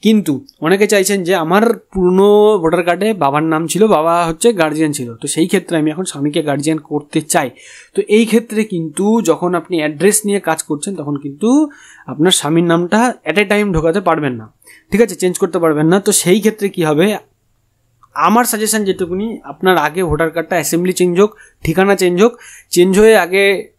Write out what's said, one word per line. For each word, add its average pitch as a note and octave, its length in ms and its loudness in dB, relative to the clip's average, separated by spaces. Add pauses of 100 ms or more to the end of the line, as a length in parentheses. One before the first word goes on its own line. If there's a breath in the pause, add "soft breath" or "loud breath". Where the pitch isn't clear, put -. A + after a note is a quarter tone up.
কিন্তু G3+ 280 2 (320)
অনেকে G3 280 2
চাইছেন G3 340 0
যে F3+ 60 0 (120)
আমার F#3+ 180 2 (280)
পুরনো F#3+ 380 4 (320)
ভোটার E3+ 260 0
কার্ডে F3+ 200 0 (160)
বাবার C#3+ 200 0 (100)
নাম D#3+ 180 -2
ছিল, F#3 120 2 (140)
বাবা D#3+ 160 0 (160)
হচ্ছে D#3+ 180 -2 (140)
গার্জিয়ান D#3 360 0
ছিল, B2 120 -8 (120)
তো - 120 -12
সেই E3 180 0
ক্ষেত্রে F3+ 300 -2
আমি D#3 120 0
এখন F3+ 180 -6
স্বামীকে D3 380 -4
গার্জিয়ান D3 300 -2 (100)
করতে D3 300 -4 (140)
চাই। D3 160 0 (460 loud breath)
তো - 40 -2 (180)
এই A3+ 140 4
ক্ষেত্রে A3 300 0 (120)
কিন্তু E3 320 -4 (240)
যখন E3+ 220 0 (100)
আপনি F3+ 200 -8
অ্যাড্রেস D3+ 360 0 (100)
নিয়ে G3+ 200 -2
কাজ D#3+ 120 -2 (100)
করছেন D#3 300 -6
তখন D3 240 -6
কিন্তু D3 260 -4 (640 loud breath)
আপনার F3 280 2
স্বামীর E3 320 0
নামটা F3 280 0 (300)
at D#3+ 140 -2
a - 80 0
time G#3 240 0
ঢোকাতে E3 320 0
পারবেন D3+ 320 -2
না, A2 60 -16 (460 soft breath)
ঠিক G3+ 140 2
আছে, F#3+ 160 -8
চেঞ্জ F3+ 200 0
করতে F#3+ 220 -2
পারবেন D#3 280 2
না। F#3+ 140 2
তো G#3 60 0 (100)
সেই F#3 220 2
ক্ষেত্রে G#3+ 320 -2
কি F3 140 -2
হবে, D#3 180 2 (1200)
আমার A#3 240 2
সাজেশন G#3+ 380 -2
যেটুকুনি, F#3 380 -4 (240)
আপনার F#3 240 0 (120)
আগে D#3+ 220 -4
ভোটার D#3 260 0
কার্ডটা E3+ 240 -4
অ্যাসেম্বলি F3 400 -2
চেঞ্জ F3+ 220 0
হোক, G#3 100 2 (320 soft breath)
ঠিকানা F#3 380 2
চেঞ্জ F3+ 220 0
হোক, A#3+ 100 2 (420 loud breath)
চেঞ্জ F3+ 160 4 (100)
হয়ে A3 140 6 (100)
আগে F#3+ 180 0 (360)